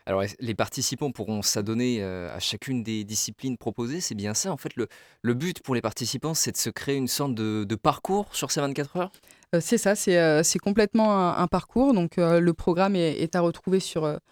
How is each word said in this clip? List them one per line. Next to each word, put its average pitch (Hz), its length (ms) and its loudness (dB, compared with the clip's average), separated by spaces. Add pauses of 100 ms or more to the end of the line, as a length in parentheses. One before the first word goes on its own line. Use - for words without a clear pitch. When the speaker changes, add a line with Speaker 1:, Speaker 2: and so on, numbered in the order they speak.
Speaker 1:
Alors, 98 160 2
est-ce, 101 180 -4
les 113 140 -4
participants 123 580 -4
pourront 107 300 -4
s'adonner, 110 600 0
euh, 90 340 -6
à 95 40 -10
chacune 120 440 -4
des 110 200 -4
disciplines 110 540 -6
proposées, 120 420 -6
c'est 185 160 -6
bien 104 180 -4
ça. 185 180 -2
En 151 60 -4
fait, - 180 -12
le, 110 120 -4 (340)
le 120 120 0
but 151 280 -4
pour 131 140 -2
les 117 60 0
participants, 117 520 -4
c'est - 180 -2
de - 60 -8
se - 120 -2
créer 139 260 -4
une 131 120 0
sorte 139 260 -2
de, 110 300 -2
de 101 120 -2
parcours 190 600 0
sur - 160 -4
ces 156 100 0
vingt-quatre 139 360 -4
heures ? 180 140 -2 (440)
Speaker 2:
Euh, 170 60 2
c'est 233 160 2
ça, 202 180 2
c'est, 180 240 2
euh, 156 240 6
c'est 175 160 0
complètement 214 540 4
un, 180 280 2
un 175 60 4
parcours. 240 460 2
Donc, 175 240 0
euh, 170 220 4
le 170 140 4
programme 190 420 2
est, 165 260 2
est 165 140 -2
à 180 60 2
retrouver 180 380 2
sur, 170 240 -4
euh, 151 140 -2 (140)